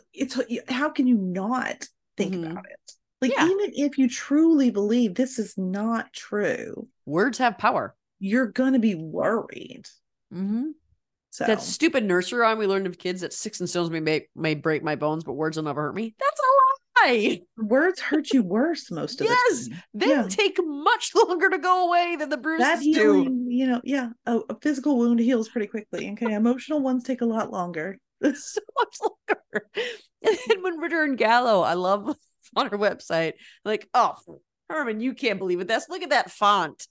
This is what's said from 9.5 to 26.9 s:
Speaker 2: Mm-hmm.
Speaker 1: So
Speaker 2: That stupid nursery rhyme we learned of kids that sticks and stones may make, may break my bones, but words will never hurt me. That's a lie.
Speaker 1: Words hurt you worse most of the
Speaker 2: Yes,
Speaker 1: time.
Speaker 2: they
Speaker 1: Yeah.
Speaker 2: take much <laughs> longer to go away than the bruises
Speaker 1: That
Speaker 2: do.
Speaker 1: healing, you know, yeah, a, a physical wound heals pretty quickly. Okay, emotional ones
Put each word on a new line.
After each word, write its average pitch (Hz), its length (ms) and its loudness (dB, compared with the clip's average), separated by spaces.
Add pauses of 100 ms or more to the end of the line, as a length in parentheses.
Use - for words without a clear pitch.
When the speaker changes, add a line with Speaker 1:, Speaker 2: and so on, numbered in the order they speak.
Speaker 2:
Mm-hmm. 214 380 -4 (600)
Speaker 1:
So - 140 -6
Speaker 2:
That 214 160 0
stupid 277 440 0
nursery 185 340 0
rhyme 220 180 4
we 214 100 0
learned 196 200 0
of 175 100 -6
kids 180 240 -6
that 165 120 -8
sticks - 260 -8
and 180 100 -4
stones 175 220 -2
may 165 80 -4
make, 156 360 -2
may 156 200 -2
break 151 280 -2
my 156 120 -2
bones, 151 280 -2
but 147 100 -8
words 156 240 -4
will 160 60 -4
never 147 200 -4
hurt 147 120 -6
me. 220 240 -6
That's 605 200 -2
a 605 40 0 (640)
lie. 240 360 2 (140)
Speaker 1:
Words 262 460 0
hurt - 320 -2
you 262 100 6
worse 226 480 -2
most 165 300 -6
of 427 60 0
the 466 60 2
Speaker 2:
Yes, 480 360 2
Speaker 1:
time. 170 140 -14 (100)
Speaker 2:
they 220 160 0
Speaker 1:
Yeah. 254 180 2
Speaker 2:
take - 340 0
much 330 540 -2
<laughs> - 0 -
longer 370 340 4
to 370 100 0
go 359 280 2
away 349 300 2
than 294 120 -6
the 294 80 -2
bruises 285 300 0
Speaker 1:
That 330 120 2
Speaker 2:
do. - 40 -6 (300)
Speaker 1:
healing, 262 340 2
you 254 200 0
know, 247 160 0
yeah, 254 260 -4 (160)
a, 233 140 0 (100)
a 220 100 -10
physical 277 380 0
wound 240 220 4
heals 226 300 2
pretty 208 180 -4
quickly. 185 460 -8
Okay, 220 200 -4
emotional 247 480 0
ones 254 220 0